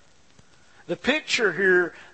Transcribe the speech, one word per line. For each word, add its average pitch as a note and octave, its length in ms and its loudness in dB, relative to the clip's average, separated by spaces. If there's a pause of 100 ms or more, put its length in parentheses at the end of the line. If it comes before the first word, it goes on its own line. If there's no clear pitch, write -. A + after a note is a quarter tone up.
(880)
The F3 80 -4
picture B3 560 -2
here F3+ 440 2 (180)